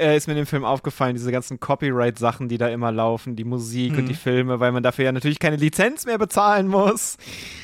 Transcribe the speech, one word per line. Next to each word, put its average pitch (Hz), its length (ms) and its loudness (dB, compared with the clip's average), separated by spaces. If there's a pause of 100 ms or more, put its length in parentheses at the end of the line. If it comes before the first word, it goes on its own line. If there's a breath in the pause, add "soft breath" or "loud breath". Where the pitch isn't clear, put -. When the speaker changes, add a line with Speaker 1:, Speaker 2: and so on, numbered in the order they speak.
Speaker 1:
äh, 151 160 4
ist 147 100 0
mir 160 60 -4
in 151 60 0
dem 147 80 -2
Film 139 180 -4
aufgefallen, 131 500 -2
diese 123 160 -4
ganzen 123 300 -4
Copyright-Sachen, 120 880 0
die 117 100 -4
da 120 100 0
immer 117 220 -2
laufen, 113 460 -2
die 113 80 -8
Musik 120 480 -4
und 131 100 0
Speaker 2:
Mhm. 131 60 0
Speaker 1:
die 131 60 -2
Filme, 127 440 0
weil 123 140 4
man 123 100 0
dafür 127 220 2
ja 131 80 2
natürlich 147 260 -2
keine 151 160 2
Lizenz 185 520 0
mehr 233 120 0
bezahlen 208 480 2
muss. 196 500 2 (480 loud breath)